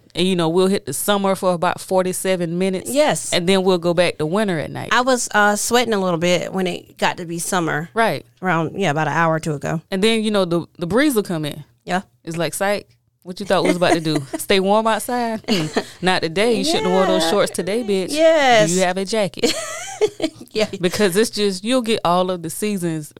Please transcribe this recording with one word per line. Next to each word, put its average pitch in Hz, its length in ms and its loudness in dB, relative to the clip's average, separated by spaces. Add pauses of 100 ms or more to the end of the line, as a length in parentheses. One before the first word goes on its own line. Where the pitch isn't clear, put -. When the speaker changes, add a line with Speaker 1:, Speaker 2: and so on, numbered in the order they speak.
(160)
Speaker 1:
and, 175 120 0
you 190 80 2
know, 170 140 0
we'll 185 180 2
hit 196 180 -2
the 147 80 -6
summer 196 420 0
for 185 160 0
about 175 300 -2
forty-seven 185 760 -2
minutes. 185 340 -2
Speaker 2:
Yes. 269 420 0
Speaker 1:
And 170 160 0
then 190 140 4
we'll 185 160 2
go 175 140 0
back 170 260 2
to 151 60 -2
winter 185 340 0
at 143 120 -6
night. 131 220 -8
Speaker 2:
I 233 80 4
was, 254 320 0
uh, 208 240 4
sweating 233 360 0
a 202 60 0
little 180 200 0
bit 175 340 0
when 190 140 -2
it - 300 -10
got 185 200 0
to 175 80 -10
be 170 140 -8
summer. 160 540 -2
Speaker 1:
Right. 208 300 0 (180)
Speaker 2:
Around, 165 380 -2
yeah, 185 120 0
about 151 160 -2
an 143 60 -2
hour 165 200 2
or 160 60 -2
two 156 160 -4
ago. 156 260 -4 (100)
Speaker 1:
And 190 100 -2
then, 220 220 2
you 220 80 0
know, 202 140 2
the, 170 220 -2 (100)
the 170 100 -6
breeze 254 280 2
will 208 80 2
come 160 200 -4
in. 147 220 -10 (180)
Speaker 2:
Yeah. 185 200 -4 (200)
Speaker 1:
It's 165 140 -8
like, 156 160 -2
"Psych, 196 340 -2 (360)
what 180 160 -12
you 202 80 -8
thought 180 160 4
we 180 60 4
was 180 80 2
about 175 180 4
to - 60 0
do? 156 180 -2
Speaker 2:
<laughs> 139 180 -8
Speaker 1:
Stay 208 220 2
warm 208 260 2
outside? 226 640 -2
Hmm. 175 160 2 (360)
Not 180 200 2
today. 196 320 0
You 208 100 0
shouldn't 330 220 0
have 180 80 2
wore - 140 4
those - 160 2
Speaker 2:
Yeah. - 80 0
Speaker 1:
shorts - 200 2
today, 196 320 -4
bitch. 190 280 -2
Speaker 2:
Yes. 285 580 6
Speaker 1:
Do 175 60 2
you 185 80 4
have 185 140 0
a 196 80 -4
jacket?" 214 540 0
Speaker 2:
<laughs> 659 40 -8 (880)
Yeah. 214 160 0 (140)
Speaker 1:
Because 185 340 0
it's 220 140 2
just, 196 340 -2
you'll 254 200 2
get 220 200 0
all 180 280 2
of 180 100 -6
the 160 80 -8
seasons 170 720 -4